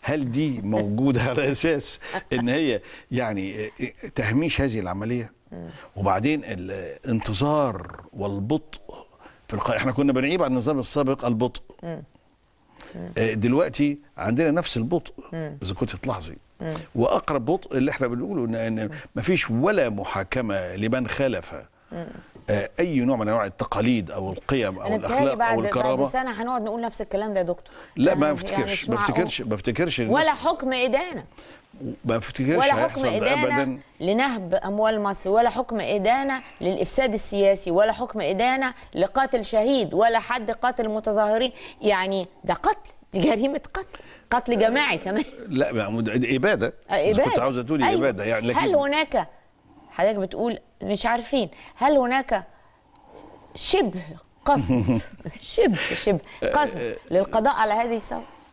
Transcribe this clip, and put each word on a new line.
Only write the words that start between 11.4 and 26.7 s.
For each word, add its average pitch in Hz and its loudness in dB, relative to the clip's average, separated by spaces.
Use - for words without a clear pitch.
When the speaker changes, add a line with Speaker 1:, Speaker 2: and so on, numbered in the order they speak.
Speaker 2:
مم. 160 -10
مم. 87 -12
Speaker 1:
آه، 110 0
دلوقتي 143 2
عندنا 123 2
نفس 160 0
البطء، 147 -2
Speaker 2:
مم. 151 -8
Speaker 1:
إذا 92 -6
كنت - -4
تلاحظي. 95 -8
Speaker 2:
مم. 160 -6
Speaker 1:
وأقرب 120 0
بطء 156 -2
اللي 135 2
احنا 131 -2
بنقوله 127 -4
إن، 113 -2
إن 113 -2
Speaker 2:
مم. 104 -4
Speaker 1:
مفيش 117 0
ولا 143 2
محاكمة 98 -4
لمن 113 0
خالف، 117 -2
Speaker 2:
مم. 170 -10
Speaker 1:
آه، 101 0
أي 165 2
نوع 123 2
من 110 -2
أنواع 110 2
التقاليد 104 0
أو 95 -6
القيم 101 -2
أو - -6
Speaker 2:
أنا 214 0
بيتهيألي 226 0
Speaker 1:
الأخلاق 233 2
أو 226 2
Speaker 2:
بعد، 226 0
Speaker 1:
الكرامة. 247 2
Speaker 2:
بعد 269 2
سنة 254 -4
هنقعد 247 -2
نقول 220 -6